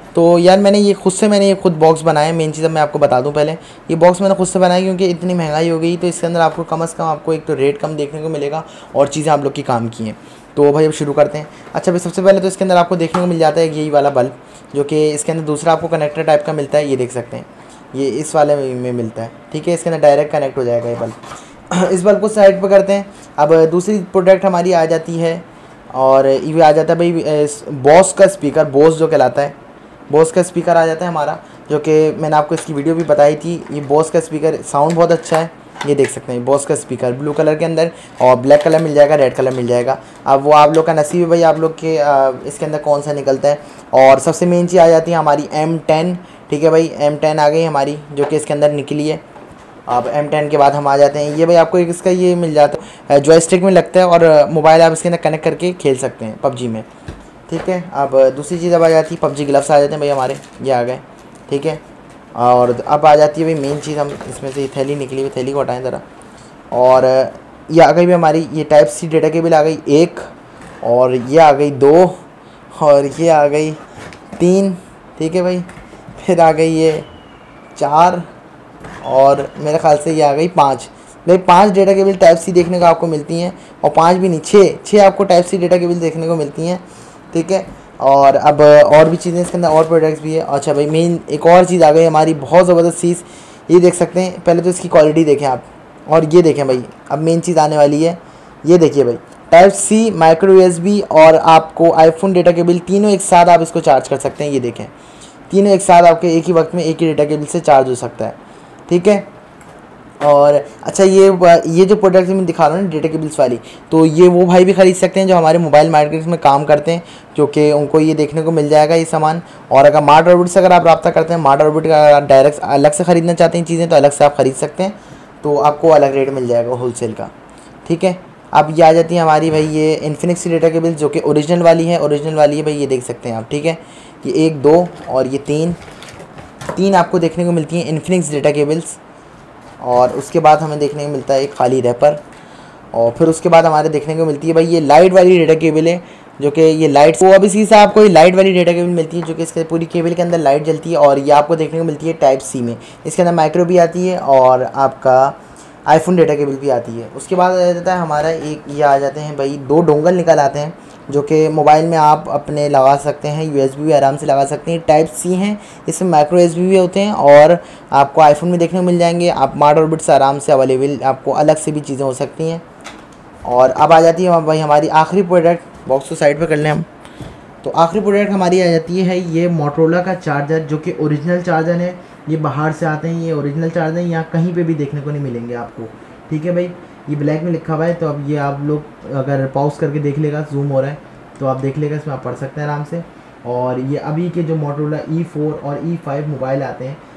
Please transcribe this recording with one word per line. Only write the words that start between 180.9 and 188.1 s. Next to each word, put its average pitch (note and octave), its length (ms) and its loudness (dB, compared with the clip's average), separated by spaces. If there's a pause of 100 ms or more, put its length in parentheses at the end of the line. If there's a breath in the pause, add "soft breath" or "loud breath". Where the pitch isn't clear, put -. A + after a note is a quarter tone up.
ओरिजिनल D3+ 400 -4
चार्जर E3+ 340 -4
है, F3 380 -8 (160)
ये D#3 80 -4
बाहर D3+ 340 -6
से D#3 140 -8
आते D3+ 220 -6
हैं, E3 140 -6
ये E3 120 -6
ओरिजिनल D3 360 -6
चार्जर E3 300 -6
हैं, F3 60 -6
यहाँ D#3+ 280 -6
कहीं E3+ 200 -2
पे F3 100 -4
भी E3 100 -4
देखने D3 280 -8
को D3 100 -10
नहीं C#3+ 100 -8
मिलेंगे A#2+ 340 -10
आपको, A#2 280 -14 (460 loud breath)
ठीक D#3 160 -8
है F3 60 -4
भाई। F3 180 -4 (400 loud breath)
ये D3+ 60 -6
ब्लैक D3+ 280 -4
में F3 80 -4
लिखा D#3+ 220 -6
हुआ D#3 120 -4
है, F3 80 -2
तो E3+ 140 -6
अब C#3+ 220 -8